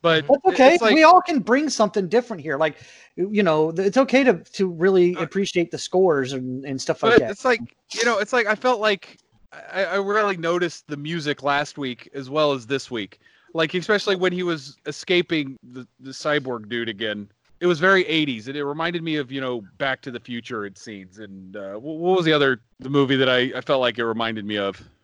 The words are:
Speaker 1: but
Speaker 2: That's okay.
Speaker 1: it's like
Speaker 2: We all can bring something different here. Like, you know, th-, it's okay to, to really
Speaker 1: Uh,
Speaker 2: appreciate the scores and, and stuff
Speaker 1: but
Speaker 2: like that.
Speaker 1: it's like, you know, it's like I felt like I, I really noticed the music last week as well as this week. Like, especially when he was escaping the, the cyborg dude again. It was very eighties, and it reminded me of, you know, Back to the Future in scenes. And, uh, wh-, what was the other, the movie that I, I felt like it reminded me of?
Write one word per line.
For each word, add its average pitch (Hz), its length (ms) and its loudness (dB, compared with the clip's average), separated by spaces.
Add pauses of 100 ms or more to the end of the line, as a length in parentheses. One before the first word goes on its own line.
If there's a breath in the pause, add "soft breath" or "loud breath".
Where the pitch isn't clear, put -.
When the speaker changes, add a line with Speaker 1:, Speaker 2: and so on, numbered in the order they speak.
Speaker 1:
but 160 260 2
Speaker 2:
That's 277 180 2
okay. 285 280 6
Speaker 1:
it's 349 80 2
like 320 140 4
Speaker 2:
We 320 80 6
all 349 180 10
can 330 180 0
bring 262 300 0
something 202 400 0
different 214 320 -2
here. 143 160 -4
Like, 156 200 0 (380 soft breath)
you 202 280 0
know, 156 280 2
th-, 190 160 -2
it's 220 100 2
okay 269 260 4
to, 214 160 4
to - 280 -4
really 180 480 4
Speaker 1:
Uh, 175 60 -8
Speaker 2:
appreciate 175 500 -2
the 151 60 -8
scores 147 560 0
and, 127 320 -8
and 135 160 -6
stuff - 200 -4
Speaker 1:
but 226 100 4
Speaker 2:
like 233 80 6
that. 113 120 0
Speaker 1:
it's - 140 -12
like, 233 160 2 (320)
you 220 100 -2
know, 233 140 2
it's 208 160 -4
like 233 140 0
I 208 80 2
felt 254 260 0
like - 380 -2 (520)
I, 185 140 -2
I 175 120 -4
really 202 400 0
noticed 170 500 -4
the 147 100 -8
music 147 460 -6
last 143 340 -2
week 127 360 -10
as 135 160 -12
well 147 220 2
as 120 160 -4
this 135 240 -4
week. 107 280 -8 (340 soft breath)
Like, 160 200 -2
especially 196 420 0
when 180 180 0
he 180 100 -4
was 147 420 -6
escaping 151 760 -2
the, 123 260 -18 (120)
the 131 120 -16
cyborg 131 560 -4
dude 117 220 -4
again. 104 400 -8 (300)
It 175 80 0
was 170 120 0
very 185 280 4
eighties, 143 400 -2
and 139 100 -10
it 147 80 -4
reminded 165 380 -6
me 160 140 -4
of, 131 140 -8
you 135 80 -8
know, 123 220 -6 (160)
Back 131 260 -4
to 139 60 -12
the 120 100 -12
Future 117 460 -10
in 98 100 -16
scenes. 98 440 -18
And, 95 360 -18
uh, 98 200 -12
wh-, 113 80 -14
what 170 340 0
was 170 80 0
the 156 80 4
other, 139 260 2 (200)
the 131 100 -12
movie 139 280 2
that 131 120 2
I, 127 260 2
I 127 60 -6
felt 135 200 0
like 120 180 0
it 117 60 -2
reminded 113 400 -4
me 104 120 -4
of? 98 240 -4 (220)